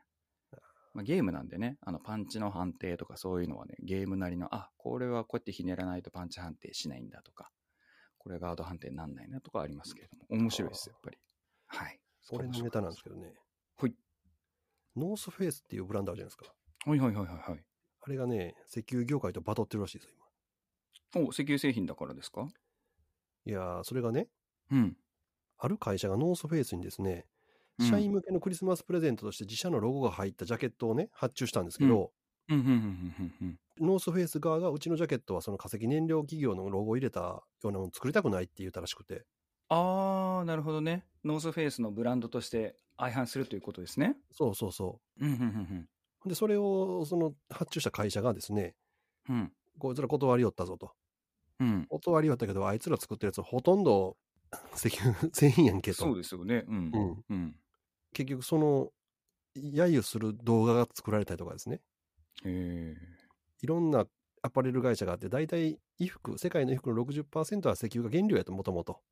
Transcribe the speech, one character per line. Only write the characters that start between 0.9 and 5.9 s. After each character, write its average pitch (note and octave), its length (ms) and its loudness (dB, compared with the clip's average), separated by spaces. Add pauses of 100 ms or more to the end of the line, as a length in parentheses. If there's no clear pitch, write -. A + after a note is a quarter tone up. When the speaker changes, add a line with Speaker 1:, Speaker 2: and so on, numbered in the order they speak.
Speaker 1:
ま A2 80 -6
あ、 - 20 -6
ゲ D#3 180 2
ー - 20 4
ム F#2 80 2
な D2+ 100 -4
ん B1 60 -10
で D#2 100 -10
ね、 B2 240 -4
あ G2 100 -8
の、 D#2+ 80 -6
パ G#2+ 180 -8
ン G2+ 80 -6
チ A2 140 -8
の G#2 120 -4
判 F2+ 220 -4
定 F2 240 -6
と - 80 -10
か - 100 -16
そ F#2 200 -4
う F2 60 0
い F2 40 -2
う - 20 -4
の B1+ 100 -6
は - 80 -14
ね、 - 140 -18
ゲ F#2+ 240 -4
ー F#2 40 -4
ム F#2+ 100 -2
な F#2 120 -2
り F2 80 -6
の、 F2+ 160 -6
「あ、 G#2+ 240 -8
こ B2 220 -6
れ B2+ 80 -4
は A#2 160 -2
こ - 140 -6
う - 0 -
や - 20 -4
っ - 40 -18
て G#2 80 -10
ひ F2+ 120 -8
ね F2+ 120 -4
ら F#2 100 -6
な F2+ 120 -4